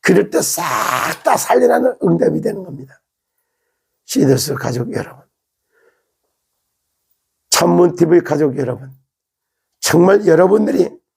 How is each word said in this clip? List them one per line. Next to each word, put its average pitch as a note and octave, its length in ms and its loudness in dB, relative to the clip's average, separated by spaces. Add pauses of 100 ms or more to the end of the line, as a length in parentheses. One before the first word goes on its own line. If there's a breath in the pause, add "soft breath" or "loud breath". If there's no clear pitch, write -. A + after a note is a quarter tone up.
그럴 F#3+ 280 2
때 E3 100 -2
싹 - 240 -4 (600)
다 - 140 0
살리라는 B3 680 0
응답이 E3 380 0
되는 - 220 -8
겁니다. C3+ 380 -18 (1040)
시더스 - 500 0
가족 B2 380 -6
여러분, - 300 -10 (2250)
찬문 F3 460 2
티비 E3+ 260 4
가족 C#3+ 380 -2
여러분, C3 320 -8 (880)
정말 F#3+ 480 2
여러분들이 F3+ 680 2 (200)